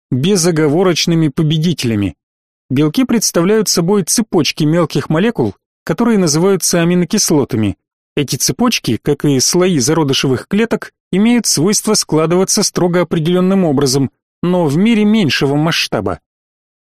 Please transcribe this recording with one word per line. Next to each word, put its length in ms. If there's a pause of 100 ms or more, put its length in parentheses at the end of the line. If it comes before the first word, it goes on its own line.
безоговорочными 1160
победителями. 880 (540)
Белки 340
представляют 640
собой 360
цепочки 600
мелких 460
молекул, 440 (300)
которые 340
называются 640
аминокислотами. 960 (380)
Эти 220
цепочки, 600
как 280
и 160
слои 380
зародышевых 680
клеток, 460 (180)
имеют 340
свойство 480
складываться 680
строго 380
определённым 640
образом, 460 (300)
но 240
в 120
мире 260
меньшего 520
масштаба. 640 (640)